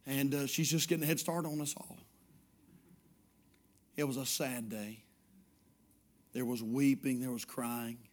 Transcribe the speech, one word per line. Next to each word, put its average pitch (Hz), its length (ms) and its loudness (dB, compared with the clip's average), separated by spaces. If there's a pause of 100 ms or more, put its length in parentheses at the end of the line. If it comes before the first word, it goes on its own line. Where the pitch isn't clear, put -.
And, 139 300 2
uh, 143 140 2
she's 156 200 2
just 160 200 2
getting 165 160 2
a - 20 4
head 165 140 4
start 165 260 0
on 151 140 -2
us 143 160 -2
all. - 200 -14 (2000)
It 147 60 0
was 139 140 2
a 131 100 -2
sad 123 420 -2
day. 107 360 -6 (1300)
There 123 120 -2
was 120 200 -2
weeping, 131 560 4
there 127 100 -2
was 117 140 -4
crying. 117 540 -4 (140)